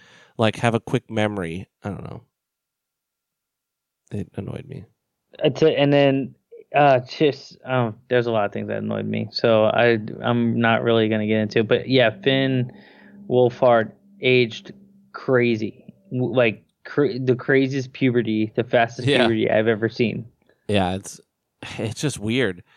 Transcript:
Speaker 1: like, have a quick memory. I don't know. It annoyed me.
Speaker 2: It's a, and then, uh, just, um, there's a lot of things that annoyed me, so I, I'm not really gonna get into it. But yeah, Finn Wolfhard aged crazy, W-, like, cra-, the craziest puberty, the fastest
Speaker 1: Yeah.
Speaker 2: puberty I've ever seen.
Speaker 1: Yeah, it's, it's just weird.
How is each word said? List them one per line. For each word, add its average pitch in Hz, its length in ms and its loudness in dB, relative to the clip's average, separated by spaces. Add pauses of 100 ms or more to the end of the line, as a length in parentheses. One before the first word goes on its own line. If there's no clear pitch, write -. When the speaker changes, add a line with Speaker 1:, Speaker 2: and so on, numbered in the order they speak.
(360)
Speaker 1:
like, 110 200 0
have 117 180 0
a 113 60 0
quick - 300 -6
memory. 101 580 -4 (160)
I 104 60 -6
don't 82 120 -10
know. - 200 -14 (1900)
It 101 240 -8
annoyed - 320 -10
me. - 180 -16 (600)
Speaker 2:
It's 139 180 2
a, 147 160 4
and 143 140 4
then, 139 420 2 (400)
uh, 139 340 6
just, - 560 -2
um, 123 300 -2 (140)
there's 120 180 2
a 120 60 -2
lot 104 140 0
of 101 60 -6
things 107 160 -6
that 107 100 -4
annoyed 107 280 -4
me, 107 240 -4
so 110 360 2
I, 117 320 2 (240)
I'm 117 360 0
not 113 240 2
really 113 260 2
gonna 107 180 0
get 110 140 2
into 110 200 0
it. 110 80 -2
But 120 220 0
yeah, 127 180 4 (140)
Finn 135 500 0 (560)
Wolfhard 120 640 2 (300)
aged 127 500 0 (400)
crazy, 120 800 -2 (180)
W-, 127 240 -4
like, 117 300 0 (200)
cra-, 123 340 -2
the 127 180 0
craziest 135 560 -2
puberty, 110 640 0
the 117 80 -2
fastest 120 420 0
Speaker 1:
Yeah. 139 120 2
Speaker 2:
puberty 113 320 0
I've 110 180 2
ever 110 220 -2
seen. 110 340 -4 (440)
Speaker 1:
Yeah, 95 260 0
it's, - 260 -12 (580)
it's 107 220 -8
just 147 180 -4
weird. 104 460 -4 (120)